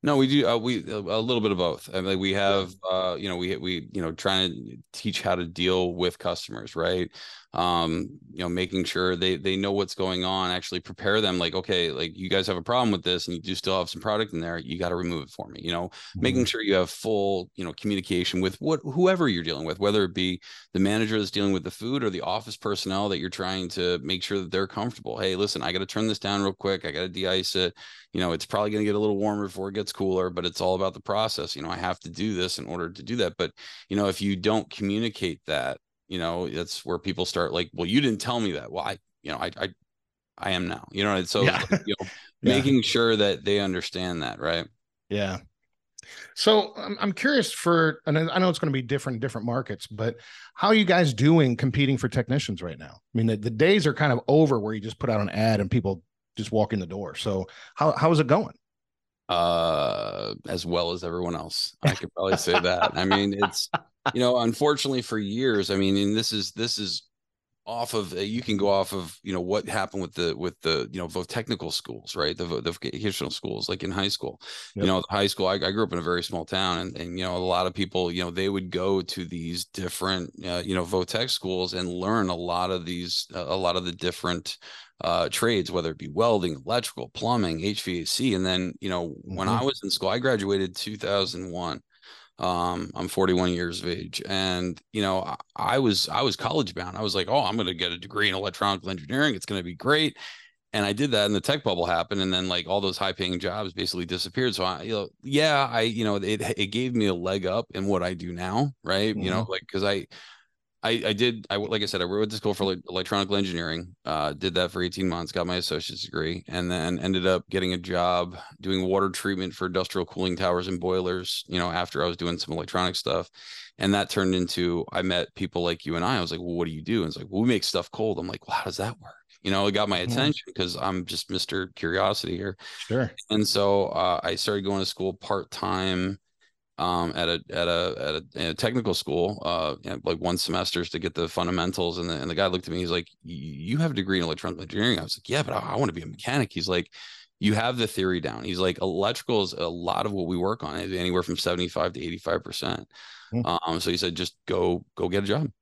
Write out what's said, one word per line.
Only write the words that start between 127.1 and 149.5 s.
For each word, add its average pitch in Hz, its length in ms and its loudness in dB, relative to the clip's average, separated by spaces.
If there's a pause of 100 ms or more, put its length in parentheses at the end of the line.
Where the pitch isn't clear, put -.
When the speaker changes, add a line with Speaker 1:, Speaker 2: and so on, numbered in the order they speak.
Speaker 1:
like, - 120 -12
"Well, 98 140 0
we 120 60 4
make 107 140 4
stuff - 280 -2
cold." 110 280 -2
I'm 85 80 -4
like, - 200 -10
"Well, - 100 -2
how - 80 -4
does 90 120 -6
that 107 220 -4
work?" - 160 -20 (280)
You 95 80 0
know, 98 160 4
it 104 60 2
got 104 160 2
my 90 180 2
Speaker 2:
Mm-hmm. 127 220 2
Speaker 1:
attention 92 260 -4
'cause 90 220 -2
I'm 92 280 -2
just - 260 -8
Mister 92 440 -2
Curiosity 90 640 0
here. 95 200 -4 (180)
Speaker 2:
Sure. - 440 -2 (100)
Speaker 1:
And 107 180 4
so, 101 400 4
uh, 87 360 2
I 87 120 0
started 101 300 0
going 98 160 0
to 92 40 0
school 92 300 -2
part-time, 92 1040 0 (600)
um, 87 360 2
at 85 140 0
a, 85 120 0 (100)
at 85 180 0
a, 85 300 2
at 73 160 -2
a, 76 100 -6 (100)
in 80 120 -2
a 82 80 -2
technical 113 400 0
school, 87 500 0
uh, 80 380 0
you - 80 -8
know, - 120 -6
like, 82 160 -2
one 90 180 0
semesters 87 540 -2
to 85 80 -4
get 80 160 -4
the 85 140 -2
fundamentals. 87 720 0
And 87 100 -2
the, 82 60 -4
and 71 160 -4
the 82 40 -4
guy 95 120 2
looked 90 200 -2
at 85 60 -4
me, 90 60 -2
he's 87 120 -2
like, 87 160 -2 (180)
"Y-, 87 80 -10
you 76 460 -6
have 160 120 0
a 127 40 -4
degree 95 240 0
in 87 60 2
electronic 82 360 -4
engineering." 104 380 0
I 85 40 -6
was - 160 -6
like, - 100 -18
"Yeah, 139 140 0
but - 120 -4
I, - 180 -4
I - 40 -2
wanna 110 160 2
be 82 100 -8
a 78 40 -12
mechanic." 123 460 -2
He's 82 160 -4
like, 90 220 0 (480)
"You 104 160 4
have 120 220 0
the 113 100 2
theory 92 340 0
down." 58 220 -6
He's 87 160 -4
like, 92 220 2
"Electrical 98 640 0
is 90 100 -4